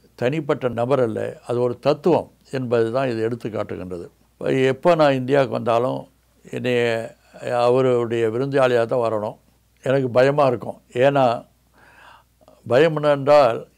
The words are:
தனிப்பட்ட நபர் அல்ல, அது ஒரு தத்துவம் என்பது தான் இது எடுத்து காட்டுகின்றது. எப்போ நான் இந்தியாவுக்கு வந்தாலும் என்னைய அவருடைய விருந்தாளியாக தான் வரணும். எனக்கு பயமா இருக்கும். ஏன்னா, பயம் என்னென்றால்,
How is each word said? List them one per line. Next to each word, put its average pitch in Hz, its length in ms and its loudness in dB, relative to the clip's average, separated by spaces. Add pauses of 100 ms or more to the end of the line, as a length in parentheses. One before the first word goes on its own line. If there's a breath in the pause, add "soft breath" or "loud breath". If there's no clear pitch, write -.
(160)
தனிப்பட்ட 143 520 -2
நபர் 123 320 0
அல்ல, 110 480 -4
அது 123 140 -2
ஒரு 120 180 -2
தத்துவம் 143 520 0 (200)
என்பது 117 400 -2
தான் 131 180 -2
இது 113 120 -4
எடுத்து 117 300 -6
காட்டுகின்றது. 92 600 -10 (540)
எப்போ 147 300 2
நான் 147 180 4
இந்தியாவுக்கு 131 400 0
வந்தாலும் 120 540 -2 (440)
என்னைய 120 640 -4 (380)
அவருடைய 120 760 2
விருந்தாளியாக 127 560 0
தான் 117 260 -2
வரணும். 107 260 -6 (460)
எனக்கு 131 260 0
பயமா 135 360 2
இருக்கும். 120 360 -4 (120)
ஏன்னா, 131 520 2 (1200 soft breath)
பயம் 151 360 2
என்னென்றால், 139 640 4 (100)